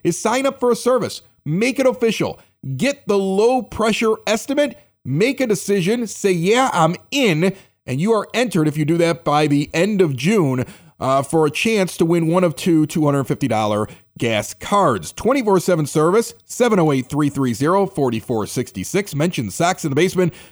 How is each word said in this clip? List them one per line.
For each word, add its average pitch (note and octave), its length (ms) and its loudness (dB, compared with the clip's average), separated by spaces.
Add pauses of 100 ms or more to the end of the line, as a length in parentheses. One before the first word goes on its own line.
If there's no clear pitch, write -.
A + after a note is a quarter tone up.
is F3 160 -2
sign B3+ 280 0
up C4+ 120 -4
for B3 120 2
a A3+ 40 2
service, A#3 460 -2 (240)
make G3+ 320 0
it C4 80 2
official, A3+ 540 0 (360)
get C4 320 -2
the G3+ 120 2
low G#3 420 2
pressure A3 540 0 (100)
estimate, C4+ 500 -2 (300)
make F3 340 0
a C4 60 2
decision, G3+ 600 0
say, - 240 -2
"Yeah, G3+ 420 2
I'm E3 220 2 (160)
in," G3 440 2 (300)
and C3 160 -4
you G#3+ 100 0
are G#3 220 0
entered G3+ 340 0
if D3 80 -2
you D#3 80 -2
do D#3+ 140 0
that E3 260 0
by D3+ 220 2
the D3 300 0
end F#3+ 260 2
of D3 140 2
June, C3+ 500 0 (340)
uh, C3+ 220 0
for D#3 240 2
a D3+ 60 0
chance G#3+ 460 0
to F3 80 4
win E3 200 2
one F3 180 2
of E3 120 0
two D#3 320 2
two D#3 180 0
hundred C#3 200 2
fifty C#3+ 220 -4
dollar G#2+ 400 0 (320)
gas A2 340 -2
cards. D#3 580 0
Twenty-four G#3+ 480 0
seven D#3+ 280 0
service, F3 480 0 (100)
seven A3+ 320 0
oh D#3+ 140 4
eight, C3 180 -2
three C#3+ 200 0
three C3+ 220 -2
zero, E3+ 360 0
forty-four A#2 580 -2
sixty-six. - 680 -6
Mention C#3+ 340 -4
Sox E3+ 340 -2
in E3 60 -4
the C3+ 60 -4
Basement, F3+ 400 0 (160)